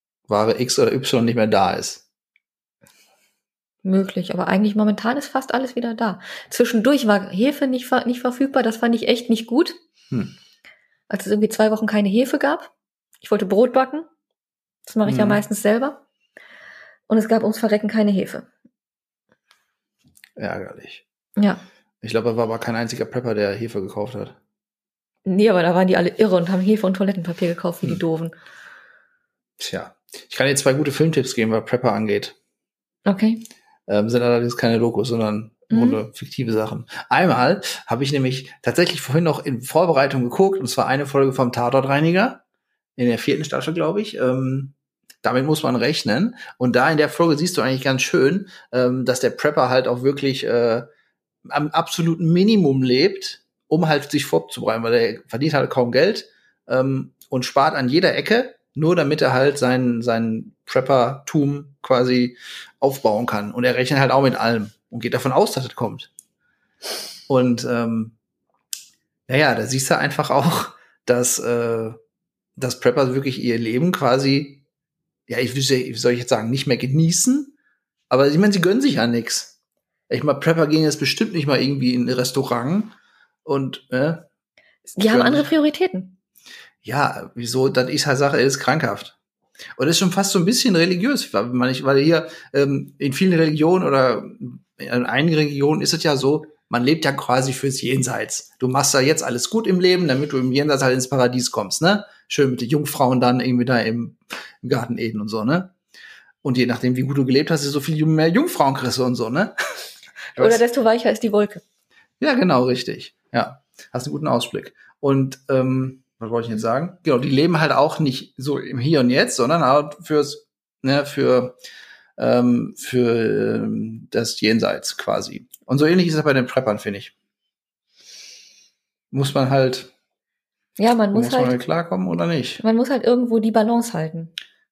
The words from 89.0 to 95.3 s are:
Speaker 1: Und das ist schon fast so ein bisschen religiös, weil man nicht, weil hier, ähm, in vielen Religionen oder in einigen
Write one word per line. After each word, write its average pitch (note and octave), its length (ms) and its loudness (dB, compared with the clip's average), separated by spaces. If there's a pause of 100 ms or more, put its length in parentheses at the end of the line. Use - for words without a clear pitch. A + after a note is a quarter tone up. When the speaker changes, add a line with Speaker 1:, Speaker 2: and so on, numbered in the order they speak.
Speaker 1:
Und C3 100 0
das E3 80 2
ist - 60 0
schon F#3+ 100 2
fast G3 220 0
so F#3+ 80 2
ein E3 40 2
bisschen A3 300 2
religiös, F3+ 580 0
weil G2+ 140 0
man B2 220 0
nicht, B2+ 160 -4
weil C#3 180 4
hier, D#3+ 240 2 (260)
ähm, C#3 460 0
in C#3 140 -2
vielen F3+ 260 2
Religionen D#3+ 480 2
oder C3 380 2 (540)
in - 280 -4
einigen D3+ 300 2